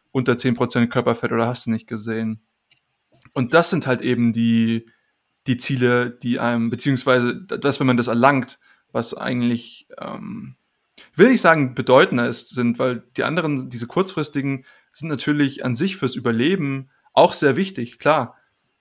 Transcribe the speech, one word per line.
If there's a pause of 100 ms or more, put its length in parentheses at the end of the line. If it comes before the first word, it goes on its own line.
(120)
unter
zehn
Prozent
Körperfett
oder
hast
du
nicht
gesehen? (920)
Und
das
sind
halt
eben
die, (640)
die
Ziele,
die
einem,
beziehungsweise
d-,
das,
wenn
man
das
erlangt, (320)
was
eigentlich, (120)
ähm, (600)
will
ich
sagen,
bedeutender
ist,
sind,
weil (120)
die
anderen,
diese
kurzfristigen, (260)
sind
natürlich
an
sich
fürs
Überleben (240)
auch
sehr
wichtig,
klar. (460)